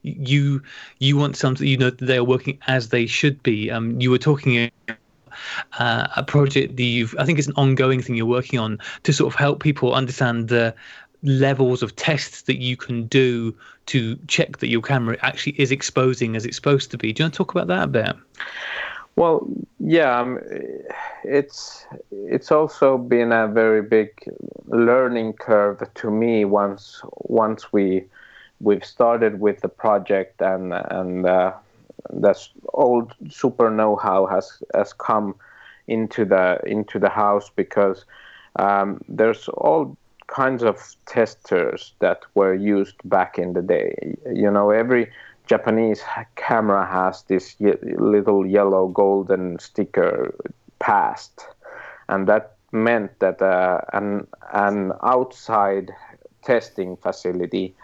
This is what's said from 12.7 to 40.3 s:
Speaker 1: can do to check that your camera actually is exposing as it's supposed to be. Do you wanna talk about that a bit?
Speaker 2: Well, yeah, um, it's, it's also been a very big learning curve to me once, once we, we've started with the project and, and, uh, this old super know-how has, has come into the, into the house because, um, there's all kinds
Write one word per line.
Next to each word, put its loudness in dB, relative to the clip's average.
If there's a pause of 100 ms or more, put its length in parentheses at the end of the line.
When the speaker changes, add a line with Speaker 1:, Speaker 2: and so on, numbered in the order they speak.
Speaker 1:
can -6
do 2 (320)
to 0 (120)
check -2
that -4
your 0
camera -2
actually -4
is 0
exposing -2
as -6
it's -10
supposed 0
to -10
be. -4
Do -2
you 0
wanna -4
talk -4
about -2
that 0
a -2
bit? -2 (1000)
Speaker 2:
Well, 2 (320)
yeah, 2
um, -4 (840)
it's, -4 (240)
it's -6
also 2
been 2
a 4
very 4
big 2 (560)
learning 2
curve 2 (140)
to -4
me 2
once, -2 (220)
once 0
we, 2 (540)
we've 0
started 0
with 0
the -4
project -2
and, -2
and, -4
uh, 2 (600)
this 0 (220)
old 2 (120)
super 0
know-how 2
has, -4 (140)
has 0
come -2 (540)
into -2
the, 2
into -4
the 2
house 0
because, 0 (520)
um, 0
there's 0
all 0 (300)
kinds -2